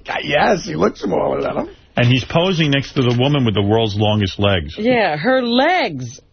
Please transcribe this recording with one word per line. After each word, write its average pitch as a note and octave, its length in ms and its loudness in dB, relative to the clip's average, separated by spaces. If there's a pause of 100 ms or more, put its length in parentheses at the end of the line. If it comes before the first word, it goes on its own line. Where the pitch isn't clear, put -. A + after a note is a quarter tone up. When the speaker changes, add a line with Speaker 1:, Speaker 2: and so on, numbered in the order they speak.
(240)
Speaker 1:
Yes, E3 420 0
he D#3 100 -8
looks F3 260 -2
smaller C#3 400 -2
than - 160 -4
him. - 180 -8 (220)
Speaker 2:
And B2 100 4
he's B2+ 180 2
posing E3 460 0
next C#3 220 -2
to C#3+ 80 0
the A#2+ 180 2
woman C#3 260 2
with A2 100 2
the G#2 60 2
world's G#2+ 340 2
longest G#2 440 0
legs. F#2 380 0
Speaker 3:
Yeah, G#3+ 400 2
her B3+ 260 0
legs A#3+ 760 -2 (140)